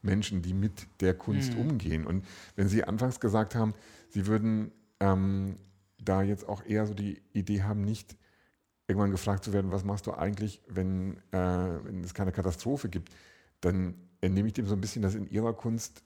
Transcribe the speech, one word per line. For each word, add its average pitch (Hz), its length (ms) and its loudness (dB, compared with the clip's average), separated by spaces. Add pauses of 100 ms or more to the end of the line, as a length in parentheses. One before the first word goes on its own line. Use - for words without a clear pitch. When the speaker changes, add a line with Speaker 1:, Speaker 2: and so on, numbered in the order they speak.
Speaker 1:
Menschen, 98 420 2
die 90 120 -2
mit 101 320 -2 (140)
der 95 140 6
Kunst 127 400 0
Speaker 2:
Mhm. 117 60 -2
Speaker 1:
umgehen. 90 460 0
Und 92 180 -2 (320)
wenn 95 120 4
Sie 101 160 4
anfangs 120 360 -2
gesagt 107 340 2
haben, 110 200 2 (360)
Sie 98 160 0
würden, 107 440 2 (300)
ähm, 98 560 2 (460)
da 95 200 2
jetzt 98 260 -2
auch 101 160 -6
eher 107 220 2
so 104 80 -4
die 101 260 -4 (120)
Idee 101 300 0
haben, 104 200 0
nicht 107 340 -4 (720)
irgendwann 101 220 4
gefragt 95 340 0
zu 107 80 -4
werden, 98 180 2
„Was 95 140 -2
machst 101 220 -4
du 107 60 -4
eigentlich, 101 560 -2
wenn, 92 500 -2 (140)
äh, 95 60 0 (460)
wenn 92 200 -8
es 92 100 -10
keine 95 180 -2
Katastrophe 101 560 -2
gibt?“, 85 220 -6 (500)
dann 90 340 0 (260)
entnehme 95 280 2
ich 107 60 -4
dem 113 120 -2
so 101 80 0
ein 98 60 -2
bisschen, 107 220 -4
dass 95 120 2
in 104 160 -6
Ihrer 113 220 0
Kunst 113 540 -6